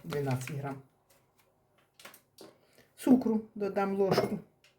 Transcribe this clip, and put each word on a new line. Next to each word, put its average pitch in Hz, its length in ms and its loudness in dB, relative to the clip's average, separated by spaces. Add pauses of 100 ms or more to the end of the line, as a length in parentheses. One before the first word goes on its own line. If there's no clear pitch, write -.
дванадцять 139 540 -4
грам. 135 240 -8 (2250)
Цукру 226 440 4 (140)
додам 196 400 -2
ложку. 196 440 2 (400)